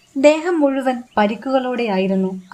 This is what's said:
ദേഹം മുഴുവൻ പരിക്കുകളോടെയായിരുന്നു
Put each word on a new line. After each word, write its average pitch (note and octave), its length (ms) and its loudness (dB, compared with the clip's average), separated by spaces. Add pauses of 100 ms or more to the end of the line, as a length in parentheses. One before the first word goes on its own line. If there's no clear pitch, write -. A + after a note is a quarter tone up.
(160)
ദേഹം D#4 440 2
മുഴുവൻ C4+ 360 0 (160)
പരിക്കുകളോടെയായിരുന്നു G#3 1200 0 (240)